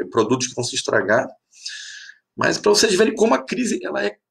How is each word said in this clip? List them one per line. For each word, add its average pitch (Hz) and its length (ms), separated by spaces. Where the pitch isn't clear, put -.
produtos 123 380
que - 80
vão 120 80
se - 120
estragar. 107 520
Mas 165 240
pra 208 100
vocês 208 240
verem 202 220
como 226 180
a 254 100
crise, 226 400
ela 202 220
é 208 120